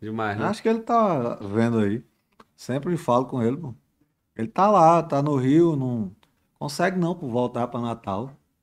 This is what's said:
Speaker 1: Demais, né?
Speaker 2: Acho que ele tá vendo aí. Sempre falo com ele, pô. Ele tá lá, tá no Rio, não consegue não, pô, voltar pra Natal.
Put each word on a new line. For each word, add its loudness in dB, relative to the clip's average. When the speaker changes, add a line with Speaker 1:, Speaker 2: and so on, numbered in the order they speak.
Speaker 1:
Demais, -4
né? -2
Speaker 2:
Acho -4
que 2
ele 2
tá 0
vendo 0
aí. 0
Sempre -4
falo 0
com -6
ele, 0
pô. -12
Ele -6
tá 2
lá, 6
tá -2
no 0
Rio, 4
não -4
consegue -2
não, 0
pô, -10
voltar -2
pra -8
Natal. -6